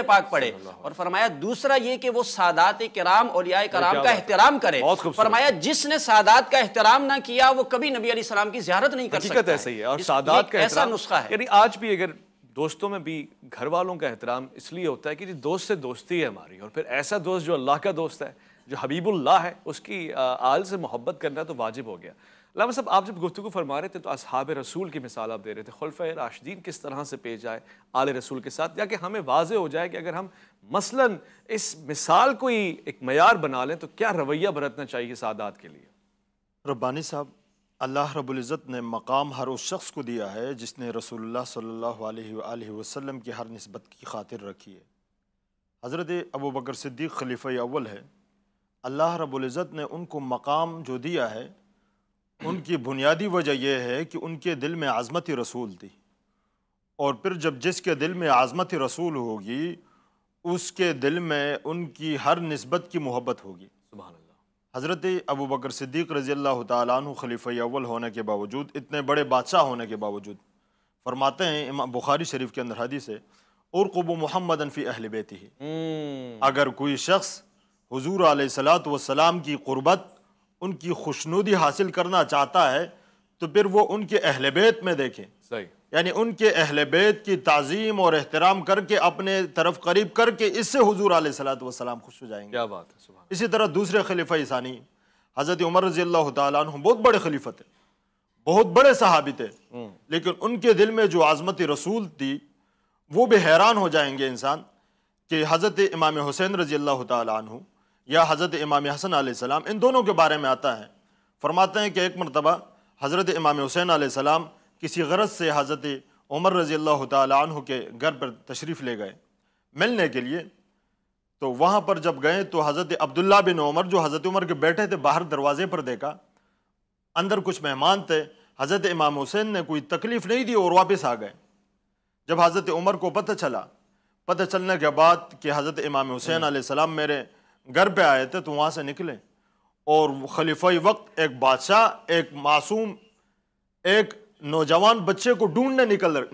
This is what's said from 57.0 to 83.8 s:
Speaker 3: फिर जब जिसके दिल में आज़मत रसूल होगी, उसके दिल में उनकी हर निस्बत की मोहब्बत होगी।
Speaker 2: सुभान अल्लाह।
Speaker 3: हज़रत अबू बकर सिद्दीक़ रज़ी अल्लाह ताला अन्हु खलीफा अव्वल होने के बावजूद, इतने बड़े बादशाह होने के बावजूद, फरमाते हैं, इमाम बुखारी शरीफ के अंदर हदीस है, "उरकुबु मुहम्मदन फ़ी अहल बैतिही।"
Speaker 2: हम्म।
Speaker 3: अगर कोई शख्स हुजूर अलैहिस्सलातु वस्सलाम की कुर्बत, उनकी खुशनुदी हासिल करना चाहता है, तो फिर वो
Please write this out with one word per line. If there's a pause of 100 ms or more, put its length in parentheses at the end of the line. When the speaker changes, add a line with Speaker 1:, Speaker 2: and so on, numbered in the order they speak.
Speaker 3:
फिर
जब
जिसके
दिल
में
आज़मत
रसूल
होगी, (640)
उसके
दिल
में
उनकी
हर
निस्बत
की
मोहब्बत
होगी।
Speaker 2:
सुभान
अल्लाह। (520)
Speaker 3:
हज़रत
अबू
बकर
सिद्दीक़
रज़ी
अल्लाह
ताला
अन्हु
खलीफा (120)
अव्वल
होने
के
बावजूद,
इतने
बड़े
बादशाह
होने
के
बावजूद, (680)
फरमाते
हैं,
इमाम
बुखारी
शरीफ
के
अंदर
हदीस
है, (540)
"उरकुबु
मुहम्मदन
फ़ी
अहल
बैतिही।" (140)
Speaker 2:
हम्म।
Speaker 3:
अगर
कोई
शख्स (640)
हुजूर
अलैहिस्सलातु
वस्सलाम
की
कुर्बत, (520)
उनकी
खुशनुदी
हासिल
करना
चाहता
है, (580)
तो
फिर
वो (120)